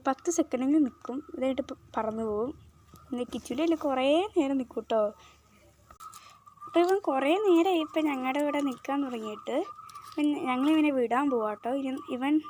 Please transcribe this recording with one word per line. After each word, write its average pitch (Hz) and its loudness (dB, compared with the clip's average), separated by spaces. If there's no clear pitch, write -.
പത്ത് 269 -2
സെക്കൻഡെങ്കിലും 285 2
നിൽക്കും. - -10
ഇതായിട്ട് 262 -2
ഇപ്പം - -16
പറന്നു 220 -2
പോവും. 220 -2
പിന്നെ 247 -4
കിച്ചുവിൻ്റെ 254 -4
കയ്യിൽ 330 2
കുറേ 262 0
നേരം 277 2
നിൽക്കും 233 -8
കേട്ടോ. 226 2
അപ്പം - 0
ഇവൻ 370 2
കുറേ 269 2
നേരമായി 339 4
ഇപ്പം 311 -2
ഞങ്ങളുടെ 262 -2
കൂടെ 294 -2
നിൽക്കാൻ 269 -4
തുടങ്ങിയിട്ട്. 226 -6
പിന്നെ 294 2
ഞങ്ങളിവനെ 294 4
വിടാൻ 240 2
പോവാ 214 0
കേട്ടോ. 226 -6
ഇവൻ, 269 -4
ഇവൻ 277 2